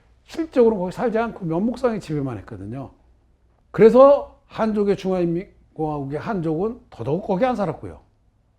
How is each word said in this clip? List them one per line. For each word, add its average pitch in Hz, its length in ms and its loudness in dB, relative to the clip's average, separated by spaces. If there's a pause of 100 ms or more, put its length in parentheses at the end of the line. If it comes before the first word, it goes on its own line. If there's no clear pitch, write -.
(240)
실적으로 247 520 0
거기 180 160 -6
살지 220 240 -4
않고 220 300 -4
면목상의 220 540 -2
지배만 139 380 -6
했거든요. 104 520 -14 (800)
그래서 262 760 6
한족의 208 500 -2
중화인민공화국의 165 1200 -4
한족은 175 640 -4 (100)
더더욱 139 360 -6
거기 196 180 0
안 254 100 0
살았고요. 147 460 -8 (580)